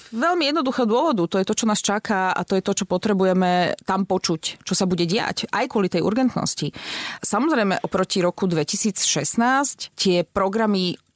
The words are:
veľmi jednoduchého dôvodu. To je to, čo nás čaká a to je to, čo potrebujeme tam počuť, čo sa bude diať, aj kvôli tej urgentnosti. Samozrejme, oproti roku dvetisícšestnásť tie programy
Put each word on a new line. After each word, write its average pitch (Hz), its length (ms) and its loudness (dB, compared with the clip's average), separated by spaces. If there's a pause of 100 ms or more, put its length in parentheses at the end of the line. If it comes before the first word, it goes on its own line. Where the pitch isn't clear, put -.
(160)
veľmi 311 340 2
jednoduchého 269 380 0
dôvodu. 233 400 2
To - 100 -2
je 190 80 2
to, - 80 -2
čo 226 160 0
nás 214 140 0
čaká 196 480 0
a - 160 -2
to 196 100 0
je 185 60 0
to, 202 180 0
čo 196 60 -2
potrebujeme 185 880 2 (100)
tam 190 220 0
počuť, - 560 -2
čo - 100 -6
sa 185 140 2
bude 175 180 0
diať, - 460 -2
aj 226 180 -2
kvôli 196 220 0
tej 170 100 0
urgentnosti. 208 680 0 (500)
Samozrejme, 226 640 0
oproti 185 380 0
roku 180 260 0
dvetisícšestnásť 226 1400 0
tie 180 320 2
programy 196 720 0 (180)